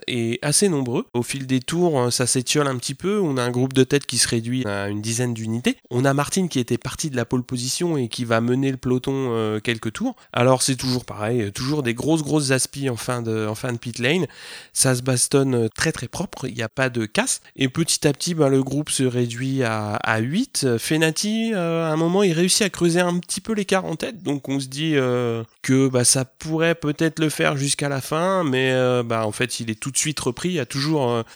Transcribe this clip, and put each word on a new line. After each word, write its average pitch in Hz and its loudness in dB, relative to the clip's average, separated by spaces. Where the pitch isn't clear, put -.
et 117 -2
assez 151 2
nombreux. 139 0
Au 123 0
fil 139 -6
des 127 2
tours, 165 2
euh, 123 2
ça 123 0
s'étiole 139 2
un 131 -2
petit 135 -6
peu, 202 -2
on 147 0
a 123 0
un 123 0
groupe 127 0
de 131 6
tête 143 2
qui 123 -2
se - 2
réduit 120 0
à 101 -2
une 104 -2
dizaine 117 -2
d'unités. 113 -2
On 123 2
a 139 4
Martin 147 0
qui 135 0
était 120 0
parti - -6
de 127 -6
la 120 0
pole 127 0
position 131 -2
et 127 0
qui 123 -4
va 113 2
mener 127 2
le 131 -4
peloton, 131 0
euh, 110 0
quelques 113 -2
tours. 240 -4
Alors 123 4
c'est 131 0
toujours 123 -2
pareil, 107 -2
euh, 101 -2
toujours 139 -2
des 117 0
grosses 147 2
grosses 143 0
aspis 135 -2
en 120 -2
fin 123 -4
de, 110 -2
en 110 -4
fin 127 -4
de 117 -4
pit 120 -8
lane. 135 2
Ça 131 4
se 123 -2
bastonne, 131 2
euh, 113 2
très 156 -2
très - -10
propre, - -8
il 110 -8
n'y 120 -8
a 110 -4
pas 131 0
de 117 -2
casse. - -2
Et 131 2
petit - 0
à 147 4
petit, 170 -4
ben, 147 4
le 135 4
groupe 139 -2
se - 0
réduit 123 0
à, 107 -2
à 110 0
huit. 151 -2
Euh, 120 4
Fenati, 208 0
euh, 165 0
à 156 0
un - 0
moment, 175 4
il 185 4
réussit 180 2
à 202 2
creuser 170 2
un 175 2
petit - -6
peu 226 -4
l'écart 190 0
en 160 -4
tête, 226 -8
donc 139 -4
on 139 0
se 131 -6
dit, 151 -4
euh, 123 0
que, 135 4
bah, 123 2
ça 131 2
pourrait 160 0
peut-être 156 -2
le 156 2
faire 156 0
jusqu'à 139 -2
la 139 -4
fin, 180 0
mais, 131 2
euh, 127 2
bah, 113 -2
en 104 -2
fait, - -4
il 113 -6
est 107 -6
tout 139 -6
de 127 -6
suite - -2
repris. 139 -2
Il 180 -4
y 147 -2
a 120 -4
toujours, 139 0
euh, 117 0